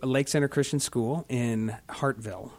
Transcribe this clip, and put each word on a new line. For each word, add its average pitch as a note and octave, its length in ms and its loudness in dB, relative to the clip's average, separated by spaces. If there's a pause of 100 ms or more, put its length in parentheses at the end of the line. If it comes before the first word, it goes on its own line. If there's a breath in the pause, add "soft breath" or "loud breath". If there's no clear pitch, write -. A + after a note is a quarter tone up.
Lake C3+ 240 2
Center C#3+ 220 4
Christian C#3+ 320 2
School B2+ 480 0
in A2+ 480 0 (120)
Hartville. A2 720 -4